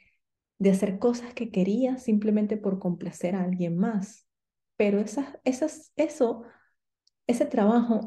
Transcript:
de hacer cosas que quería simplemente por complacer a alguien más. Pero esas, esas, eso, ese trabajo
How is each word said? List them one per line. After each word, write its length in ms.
de 120
hacer 280
cosas 360
que 160
quería 480
simplemente 580
por 220
complacer 560
a 100
alguien 340
más. 480
Pero 240
esas, 260
esas, 520
eso, 480
ese 200
trabajo 600